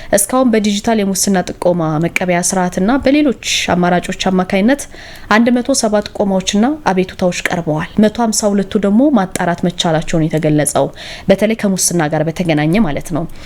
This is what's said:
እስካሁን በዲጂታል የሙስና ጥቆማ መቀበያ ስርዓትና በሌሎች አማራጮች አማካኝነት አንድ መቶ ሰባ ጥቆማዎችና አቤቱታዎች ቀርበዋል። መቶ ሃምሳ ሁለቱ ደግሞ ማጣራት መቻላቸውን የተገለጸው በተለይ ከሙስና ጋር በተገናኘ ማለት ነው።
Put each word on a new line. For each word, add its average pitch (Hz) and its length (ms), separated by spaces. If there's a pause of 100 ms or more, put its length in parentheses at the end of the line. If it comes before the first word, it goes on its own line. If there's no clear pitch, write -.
(140)
እስካሁን 254 360
በዲጂታል 214 500
የሙስና 196 460
ጥቆማ - 360 (200)
መቀበያ 175 400
ስርዓትና 185 560
በሌሎች 269 460 (260)
አማራጮች 175 580
አማካኝነት 190 560 (460)
አንድ 226 200
መቶ 240 240
ሰባ 208 300
ጥቆማዎችና 202 600 (200)
አቤቱታዎች 185 580
ቀርበዋል። 165 540
መቶ 208 200
ሃምሳ 226 280
ሁለቱ 202 340
ደግሞ 202 220 (100)
ማጣራት 185 520
መቻላቸውን 165 600
የተገለጸው 151 600 (400)
በተለይ 214 320
ከሙስና 180 500
ጋር 151 160
በተገናኘ 160 560
ማለት 151 320
ነው። 151 120 (220)